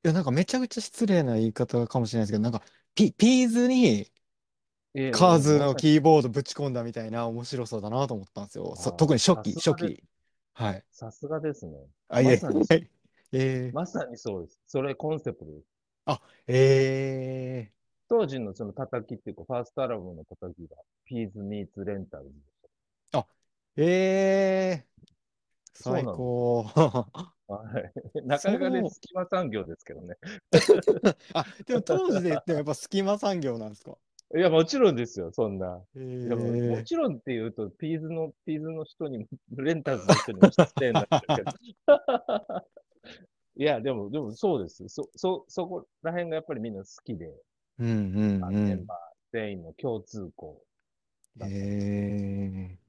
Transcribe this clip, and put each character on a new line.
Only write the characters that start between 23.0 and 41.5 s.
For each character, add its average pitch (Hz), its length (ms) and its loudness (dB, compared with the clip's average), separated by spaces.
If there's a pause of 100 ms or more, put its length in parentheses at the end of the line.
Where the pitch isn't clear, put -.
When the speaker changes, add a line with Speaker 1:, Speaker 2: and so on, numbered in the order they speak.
Speaker 2:
た。 - 60 0
Speaker 1:
あ、 - 80 -4 (500)
え 190 1080 2
え。 - 20 -20 (880)
Speaker 2:
そ 127 260 -2
う - 20 -4
な - 0 -
ん - 20 -4
で - 60 -6
す - 0 -
よ。 - 40 -8
Speaker 1:
最 - 20 -8
高。 120 460 0 (120)
<laughs> 151 600 2 (140)
Speaker 2:
は 107 320 -8
い。 92 120 -14 (300)
<laughs> - 40 -12
な 143 120 0
か 196 140 0
な 247 60 0
か 269 120 0
ね、 247 100 0
Speaker 1:
そ 190 60 0
う。 - 40 -4
Speaker 2:
隙 - 240 -20
間 180 120 -4
産 180 240 -2
業 101 140 -4
で 82 120 -12
す - 80 -20
け - 100 -16
ど - 80 -16
ね。 87 140 -14 (360)
Speaker 1:
<laughs> - 640 6 (180)
あ、 156 100 0 (220)
で 247 80 -2
も 220 80 0
当 370 280 0
時 190 120 0
で 175 80 0
言 147 80 0
っ - 60 -8
て 175 80 -2
も 147 60 0
や 147 40 -2
っ 143 40 -4
ぱ 147 80 -2
隙 - 280 -4
間 202 160 0
産 190 220 -2
業 123 180 -4
な 110 80 -10
ん 107 40 -12
で 104 40 -18
す - 100 -20
か？ - 140 -18 (380)
Speaker 2:
い - 40 2
や、 175 100 6
も 160 140 6
ち 277 140 -2
ろ 208 140 6
ん 123 40 0
で 117 100 -2
す 98 140 -10
よ、 85 120 -6
そ 113 160 0
ん 98 100 -6
な。 90 220 -8 (160)
Speaker 1:
へ 131 40 -16
え。 127 260 -8
Speaker 2:
い - 40 -6
や、 117 60 -2
も-、 120 420 -2
も 117 40 -8
ち 330 140 -4
ろ 302 140 0
ん 139 60 -6
っ 113 40 -16
て 131 120 -8
い 113 140 -4
う 107 60 -8
と、 104 180 -8
ピ 160 260 -6
ー 151 40 -6
ズ 160 80 -10
の、 160 240 -6 (120)
ピ 156 140 -6
ー - 20 -6
ズ 160 80 -8
の 160 160 -8
人 - 240 -10
に 127 100 -8
も、 107 80 -10 (240)
<laughs> 131 120 -8
レ 160 120 0
ン 147 80 -4
タ 139 100 -2
ル 113 80 -2
ズ - 60 -6
の 190 80 8
人 - 180 0
に 92 80 -4
も 98 100 10
失 - 280 2
礼 131 140 0
に - 20 -2
な 147 80 2
っ - 60 -4
ち - 40 0
ゃ 143 60 4
う 147 180 0
け 107 80 -4
ど。 - 80 -6 (340)